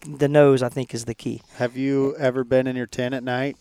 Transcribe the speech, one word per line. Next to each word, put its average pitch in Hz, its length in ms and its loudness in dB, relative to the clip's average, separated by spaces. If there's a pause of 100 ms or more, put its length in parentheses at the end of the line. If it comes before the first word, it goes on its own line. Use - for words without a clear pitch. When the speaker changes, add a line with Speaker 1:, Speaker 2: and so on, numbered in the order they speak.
Speaker 1:
the 147 220 -2
nose, 139 320 6
I 123 80 -2
think, 127 240 -8
is 117 120 -8
the 117 100 -8
key. 113 260 -10 (160)
Speaker 2:
Have 123 180 -4
you 139 420 -2
ever 131 260 0
been 127 240 2
in 127 80 -4
your 123 120 -4
tent 127 280 -4
at 123 80 -8
night 131 380 -4